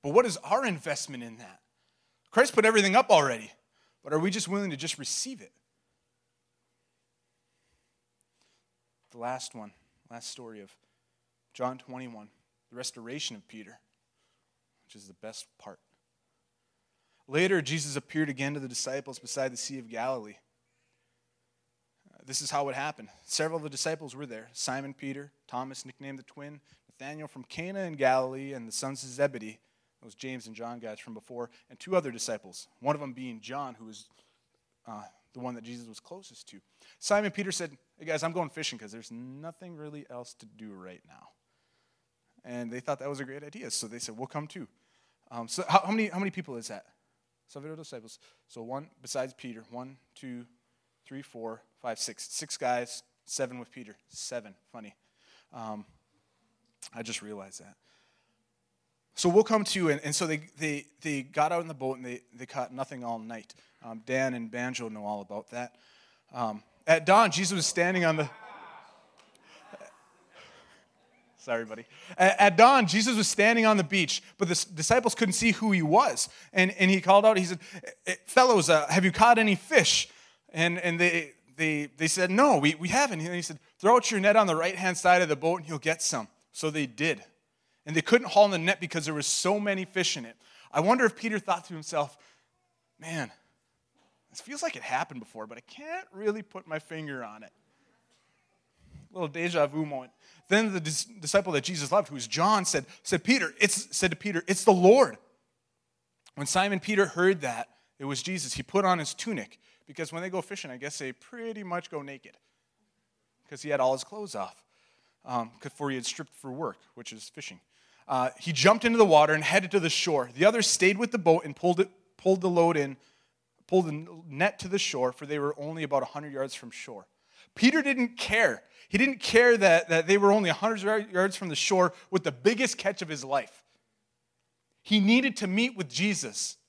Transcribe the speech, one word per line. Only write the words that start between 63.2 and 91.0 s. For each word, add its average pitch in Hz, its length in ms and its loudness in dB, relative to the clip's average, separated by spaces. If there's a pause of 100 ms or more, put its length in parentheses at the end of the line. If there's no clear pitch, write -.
Um, 113 220 -16
Dan 131 260 -2
and 117 180 -10
Banjo 123 380 -8
know 107 160 -12
all 104 160 -6
about 101 300 -14
that. 120 260 -12 (560)
Um, 110 300 -6 (240)
at 160 180 4
dawn, 196 260 8
Jesus 180 240 -2
was 170 120 0
standing 175 400 2
on 160 100 4
the, 147 140 -2 (3000)
sorry, 117 300 -4
buddy. 110 180 -14 (320)
At, 190 240 6
at 202 160 8
dawn, 240 300 10
Jesus 214 300 2
was 214 120 2
standing 220 380 4
on 214 100 6
the 190 80 2
beach, 175 380 -2 (160)
but 190 100 -2
the 175 40 0
s-, - 120 -2
disciples 226 500 2
couldn't 190 200 0
see 226 180 2
who 220 200 0
he 180 100 2
was. 170 480 2 (240)
And, 190 180 6
and 190 180 4
he 190 120 4
called 202 240 10
out, 220 100 8
he 185 80 2
said, 180 160 -6 (140)
"Eh, - 160 -14 (160)
eh, 185 80 -2 (100)
fellows, 226 460 6
uh, 151 180 6
have 175 160 4
you 190 80 4
caught 233 260 8
any 214 160 4
fish?" - 540 4 (420)
And, 170 280 0
and 170 200 -2
they, 170 340 2 (240)
they, 151 400 -2
they 160 120 0
said, 180 220 2
"No, 233 280 6
we, 147 160 4
we 170 140 -6
haven't." 233 320 2
And 175 140 -6
he 175 80 -4
said, 156 160 -10 (200)
"Throw 220 180 6
out - 140 2
your 214 100 0
net 208 160 6
on 214 100 6
the 165 100 2
right-hand 180 400 -2
side 180 260 6
of 165 60 2
the 147 80 2
boat 165 240 0
and 151 80 -16
you'll 160 100 -6
get 160 240 -2
some." 113 260 -4 (240)
So - 180 -4
they 147 160 -2
did. 127 360 -2 (640)
And 156 100 -8
they 165 60 4
couldn't 240 280 4
haul 208 160 8
in 202 80 2
the 180 60 0
net 170 220 0
because 165 240 -4
there 156 80 -6
were 147 100 -4
so 202 380 0
many 196 240 -2
fish 180 320 -2
in 127 80 -10
it. 113 120 -20 (360)
I 139 80 0
wonder 240 240 4